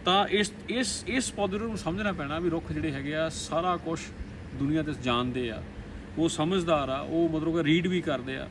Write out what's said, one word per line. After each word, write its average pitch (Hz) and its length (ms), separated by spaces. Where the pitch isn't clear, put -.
ਤਾਂ 190 240
ਇਸ, 202 240
ਇਸ, 226 380
ਇਸ 240 260
ਪੌਦੇ 202 260
ਨੂੰ 220 200
ਸਮਝਣਾ 190 340
ਪੈਣਾ 151 260
ਵੀ 175 120
ਰੁੱਖ 160 220
ਜਿਹੜੇ 151 200
ਹੈਗੇ 139 240
ਆ 160 120
ਸਾਰਾ 170 480
ਕੁਛ 160 240
ਦੁਨੀਆ 143 280
'ਤੇ 151 100
ਜਾਣਦੇ 123 480
ਆ, 107 120
ਉਹ 160 100
ਸਮਝਦਾਰ 160 600
ਆ, 135 120
ਉਹ 160 280
ਮਤਲਬ 160 280
ਕਿ 165 80
ਰੀਡ 165 220
ਵੀ 180 140
ਕਰਦੇ 135 360
ਆ 135 140